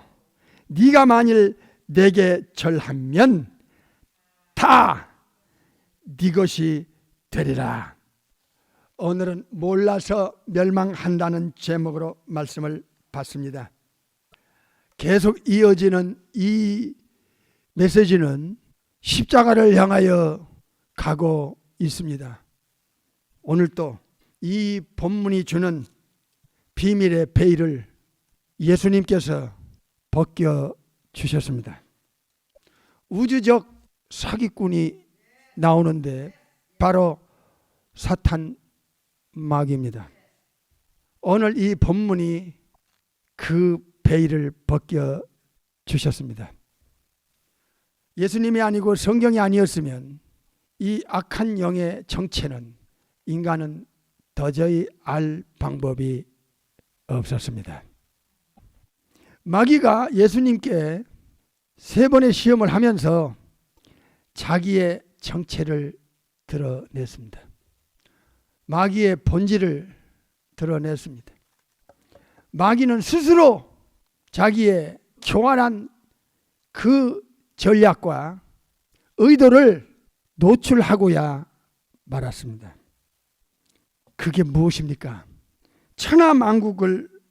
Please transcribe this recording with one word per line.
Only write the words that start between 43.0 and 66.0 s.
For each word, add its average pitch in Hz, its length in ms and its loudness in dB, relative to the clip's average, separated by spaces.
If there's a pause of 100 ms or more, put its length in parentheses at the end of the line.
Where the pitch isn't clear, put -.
그 175 420 -2 (240)
베일을 156 500 0 (140)
벗겨 143 560 -4 (640)
주셨습니다. 123 680 -6 (1700)
예수님이 226 440 -2
아니고 208 340 -2
성경이 233 440 0
아니었으면 151 800 -2 (600)
이 208 280 -6
악한 214 520 -6
영의 175 480 -6
정체는 135 680 -10 (520)
인간은 160 580 -6 (480)
도저히 165 540 -2 (160)
알 156 400 -6 (160)
방법이 131 640 -6 (800)
없었습니다. 110 800 -8 (1600)
마귀가 240 680 2
예수님께 208 920 0 (720)
세 - 300 2
번의 262 240 4
시험을 220 420 2
하면서 165 600 0 (1000)
자기의 180 680 -2 (180)
정체를 151 800 -8 (500)